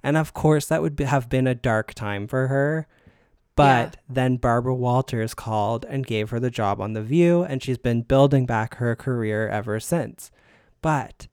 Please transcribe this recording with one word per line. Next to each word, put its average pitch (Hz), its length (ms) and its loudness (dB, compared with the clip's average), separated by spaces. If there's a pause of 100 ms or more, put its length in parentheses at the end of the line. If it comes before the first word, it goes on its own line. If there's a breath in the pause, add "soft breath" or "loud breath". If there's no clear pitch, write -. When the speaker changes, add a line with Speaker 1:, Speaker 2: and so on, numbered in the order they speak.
Speaker 1:
And 147 100 2
of 156 160 -2
course, 151 340 2
that 160 140 0
would 156 140 -2
be, 147 80 -2
have 131 260 0
been 131 180 2
a 127 80 0
dark 113 380 -2
time 104 340 -6
for 131 200 -2
her. 143 400 0 (680 soft breath)
But 131 400 4
Speaker 2:
Yeah. - 140 -20
Speaker 1:
then 127 280 0
Barbara 123 380 0
Walters 123 580 0
called 110 560 -2
and 135 160 -6
gave 110 240 -2
her 117 100 -4
the 123 120 -2
job 101 280 -2
on 104 140 -6
The 110 80 -4
View, 170 420 4
and 135 200 -6
she's 127 160 -4
been 117 240 0
building 135 420 4
back 110 300 -2
her 120 200 -2
career 110 540 -2
ever 107 300 -2
since. - 500 -6 (540 soft breath)
But 147 500 -4